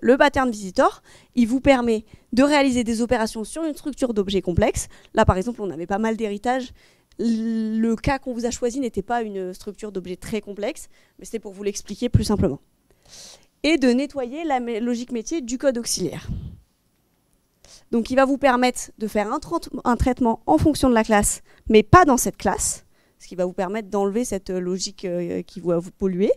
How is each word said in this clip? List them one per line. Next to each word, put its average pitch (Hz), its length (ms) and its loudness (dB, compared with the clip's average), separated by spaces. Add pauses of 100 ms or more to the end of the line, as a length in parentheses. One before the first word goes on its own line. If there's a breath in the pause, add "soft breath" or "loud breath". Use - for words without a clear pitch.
le 240 160 6
pattern 277 320 4
visitor, 208 520 0 (340 soft breath)
il 233 120 4
vous 254 140 0
permet 240 440 4 (280 soft breath)
de 240 100 6
réaliser 277 400 4
des 226 180 -2
opérations 226 420 -2
sur 311 200 -8
une 302 120 -4
structure 254 380 -4
d'objets 196 280 0
complexes. 180 460 0 (260 soft breath)
Là, 220 120 4
par 185 120 4
exemple, 226 240 -4
on 196 100 -6
avait 165 160 -8
pas 202 120 -2
mal 220 180 0
d'héritage. 233 560 -4 (440)
Le 220 800 -2
cas 269 240 -2
qu'on 262 140 -8
vous 233 120 -6
a 240 60 -2
choisi 247 280 -4
n'était 226 220 -6
pas 240 200 -4
une 190 320 -8
structure 208 380 -14
d'objets 180 260 -8
très - 240 -8
complexe, 208 480 -10 (280)
mais - 80 -20
c'était 220 140 -10
pour 196 140 -16
vous 196 100 -14
l'expliquer 208 460 -4
plus - 160 2
simplement. 190 340 0 (1080 soft breath)
Et 320 120 4
de 262 100 2
nettoyer 269 560 -2
la 285 160 0
mé-, 233 220 -4
logique 240 300 -4
métier 320 300 -6
du 247 160 -6
code 269 200 0
auxiliaire. 185 500 -6 (1600 soft breath)
Donc 233 180 -2
il 262 60 -2
va 269 100 4
vous 269 120 0
permettre 254 600 2
de 214 100 -6
faire 208 240 -2
un 294 80 -4
traitement, 320 460 -8
un 247 100 2
traitement 240 500 0
en - 120 4
fonction 277 320 2
de 247 40 6
la 220 100 4
classe, 208 400 2 (260)
mais 214 120 8
pas 359 220 8
dans 277 140 4
cette - 180 -2
classe, - 500 -4 (340)
ce - 80 -20
qui - 80 -18
va 180 100 -2
vous 185 80 -4
permettre 196 360 -6
d'enlever 202 360 0
cette, 190 240 -6
euh, 185 100 -4
logique, 185 460 -6
euh, 175 380 -4
qui - 180 -16
va 170 180 0
vous 180 120 -8
polluer, 190 460 0